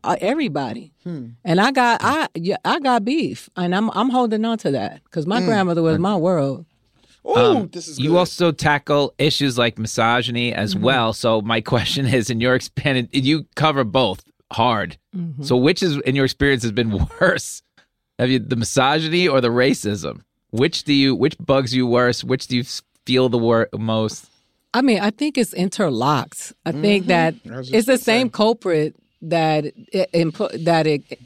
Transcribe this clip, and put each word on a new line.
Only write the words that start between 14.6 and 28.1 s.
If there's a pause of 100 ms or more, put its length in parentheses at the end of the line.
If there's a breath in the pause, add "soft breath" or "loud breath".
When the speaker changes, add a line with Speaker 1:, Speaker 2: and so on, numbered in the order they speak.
Speaker 1:
Mm-hmm.
Speaker 3:
So
which
is,
in
your
experience,
has
been (180)
<laughs>
worse? (560 soft breath)
Have
you,
the
misogyny
or
the
racism? (280)
Which
do
you,
which
bugs
you
worse?
Which
do
you
s-, (240)
feel
the
wor-,
most? (440)
Speaker 1:
I
mean,
I
think
it's
interlocked. (140)
I
think
Speaker 2:
Mm-hmm.
Speaker 1:
that (200)
Speaker 2:
I
was
just
Speaker 1:
it's
the
Speaker 2:
gonna
say. (160)